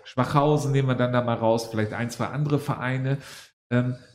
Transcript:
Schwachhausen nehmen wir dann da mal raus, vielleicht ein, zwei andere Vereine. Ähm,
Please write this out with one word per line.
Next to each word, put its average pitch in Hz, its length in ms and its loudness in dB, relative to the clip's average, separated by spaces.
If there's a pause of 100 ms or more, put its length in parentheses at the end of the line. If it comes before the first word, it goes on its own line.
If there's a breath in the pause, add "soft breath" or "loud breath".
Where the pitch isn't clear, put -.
Schwachhausen 143 680 2
nehmen 135 160 2
wir 127 80 2
dann 123 160 0
da 123 100 2
mal 117 120 0
raus, 113 360 2
vielleicht 107 220 -2
ein, 117 180 -4
zwei 117 160 -4
andere 147 320 0
Vereine. 131 600 -2 (520 loud breath)
Ähm, 123 240 2 (200 loud breath)